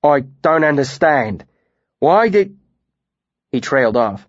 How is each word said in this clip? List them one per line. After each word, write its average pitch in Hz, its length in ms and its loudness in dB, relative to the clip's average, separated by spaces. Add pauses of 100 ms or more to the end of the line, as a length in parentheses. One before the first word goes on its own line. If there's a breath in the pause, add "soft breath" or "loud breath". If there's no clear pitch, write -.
"I 147 140 4 (320)
don't 156 240 2
understand. 135 720 -2 (600)
Why 196 220 2
did," 196 260 -2 (960)
he 127 80 -4 (100)
trailed 123 380 0
off. 98 200 -12